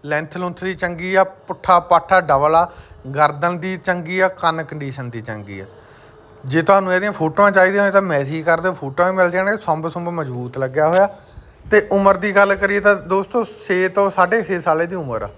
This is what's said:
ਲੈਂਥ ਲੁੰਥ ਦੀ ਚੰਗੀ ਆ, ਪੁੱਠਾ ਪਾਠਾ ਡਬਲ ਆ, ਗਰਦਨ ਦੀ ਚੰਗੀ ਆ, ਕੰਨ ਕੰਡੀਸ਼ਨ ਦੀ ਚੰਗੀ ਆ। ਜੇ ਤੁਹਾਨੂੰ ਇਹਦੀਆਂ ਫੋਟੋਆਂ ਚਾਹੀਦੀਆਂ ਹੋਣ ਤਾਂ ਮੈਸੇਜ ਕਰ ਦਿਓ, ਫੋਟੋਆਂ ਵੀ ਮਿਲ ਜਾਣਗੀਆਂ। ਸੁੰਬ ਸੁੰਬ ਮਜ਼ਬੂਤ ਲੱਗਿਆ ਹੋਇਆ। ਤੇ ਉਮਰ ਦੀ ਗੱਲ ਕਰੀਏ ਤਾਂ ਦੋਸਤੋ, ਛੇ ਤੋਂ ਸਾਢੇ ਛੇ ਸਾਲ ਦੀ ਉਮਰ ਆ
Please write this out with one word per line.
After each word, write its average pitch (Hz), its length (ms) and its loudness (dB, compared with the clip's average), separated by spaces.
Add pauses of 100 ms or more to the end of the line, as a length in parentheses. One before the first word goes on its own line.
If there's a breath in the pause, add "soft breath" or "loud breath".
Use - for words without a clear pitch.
ਲੈਂਥ 151 320 -6
ਲੁੰਥ 180 260 -8
ਦੀ 190 120 -6
ਚੰਗੀ 180 400 -6
ਆ, 190 80 6
ਪੁੱਠਾ - 560 0
ਪਾਠਾ 175 420 2
ਡਬਲ 151 340 2
ਆ, 170 160 2 (440 loud breath)
ਗਰਦਨ 151 440 0
ਦੀ 185 180 -8
ਚੰਗੀ 180 420 -4
ਆ, 190 80 2
ਕੰਨ 165 360 -4
ਕੰਡੀਸ਼ਨ 139 460 -10
ਦੀ 117 120 -12
ਚੰਗੀ 101 380 -12
ਆ। 95 60 -14 (800 loud breath)
ਜੇ 143 160 0
ਤੁਹਾਨੂੰ 190 320 4
ਇਹਦੀਆਂ 196 180 0
ਫੋਟੋਆਂ 160 400 2
ਚਾਹੀਦੀਆਂ 190 320 4
ਹੋਣ 196 80 2
ਤਾਂ 196 100 4
ਮੈਸੇਜ 156 440 -2
ਕਰ 165 140 2
ਦਿਓ, 180 140 -2
ਫੋਟੋਆਂ 165 380 -2
ਵੀ 190 60 -4
ਮਿਲ 180 140 2
ਜਾਣਗੀਆਂ। 196 260 -2
ਸੁੰਬ 165 320 -4
ਸੁੰਬ 175 200 -8
ਮਜ਼ਬੂਤ 127 480 -8
ਲੱਗਿਆ 135 300 0
ਹੋਇਆ। 190 220 4 (600 loud breath)
ਤੇ 208 200 4
ਉਮਰ 196 260 4
ਦੀ 196 180 -2
ਗੱਲ 202 200 4
ਕਰੀਏ 202 240 -2
ਤਾਂ 202 160 4
ਦੋਸਤੋ, 190 480 -4
ਛੇ 185 460 -2
ਤੋਂ 196 200 0
ਸਾਢੇ 190 320 2
ਛੇ 175 200 -4
ਸਾਲ 165 240 0
ਦੀ 175 100 -10
ਉਮਰ 123 260 -6
ਆ 101 160 -10